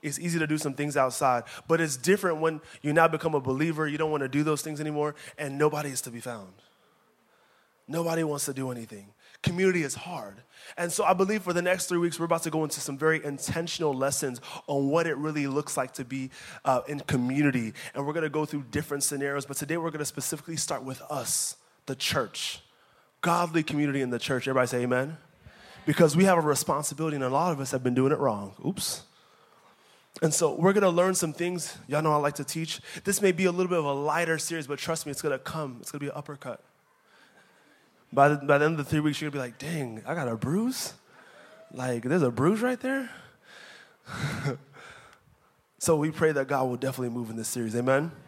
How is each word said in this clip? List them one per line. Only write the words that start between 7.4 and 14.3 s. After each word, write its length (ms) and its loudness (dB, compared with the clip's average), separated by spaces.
Nobody 340 0
wants 220 -2
to 100 -4
do 160 -4
anything. 380 -12
Community 400 2
is 140 -4
hard. 400 -10
And 160 -2
so 100 0
I 120 6
believe 280 2
for 100 -2
the 100 2
next 240 2
three 120 0
weeks, 180 0
we're 100 -2
about 180 2
to 60 -2
go 120 0
into 180 -4
some 160 -6
very 280 2
intentional 680 -2
lessons 480 -2